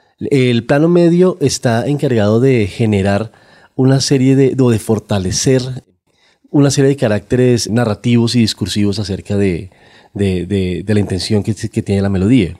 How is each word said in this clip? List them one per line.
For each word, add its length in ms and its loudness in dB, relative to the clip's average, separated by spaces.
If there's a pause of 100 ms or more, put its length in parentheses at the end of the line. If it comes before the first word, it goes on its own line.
(200)
El 440 0
plano 240 2
medio 540 2
está 460 -2
encargado 520 0
de 280 2
generar 640 -2 (440)
una 260 2
serie 340 2
de, 240 2
o 120 4
de 80 2
fortalecer 800 -2 (880)
una 220 2
serie 180 2
de 60 0
caracteres 720 0
narrativos 640 0
y 40 2
discursivos 580 -2
acerca 380 -6
de, 340 -2 (440)
de, 320 -2
de, 380 -4
de 100 -2
la 80 2
intención 420 -2
que, 100 -4
que 300 -6
tiene 180 -2
la 80 -2
melodía. 500 0